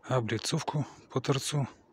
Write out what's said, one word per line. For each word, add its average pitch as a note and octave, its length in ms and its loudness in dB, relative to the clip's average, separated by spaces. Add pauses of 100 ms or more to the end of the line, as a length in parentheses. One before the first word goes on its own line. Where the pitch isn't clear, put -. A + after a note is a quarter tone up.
Облицовку B2+ 800 0 (240)
по C3+ 100 0
торцу C#3 480 0 (260)